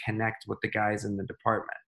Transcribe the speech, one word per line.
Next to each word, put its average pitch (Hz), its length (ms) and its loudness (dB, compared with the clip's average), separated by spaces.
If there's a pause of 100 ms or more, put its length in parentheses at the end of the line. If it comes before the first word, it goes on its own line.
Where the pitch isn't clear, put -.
connect 110 420 0
with 104 160 -4
the 107 60 0
guys 104 380 2
in 101 100 0
the 98 80 -2
department. - 640 0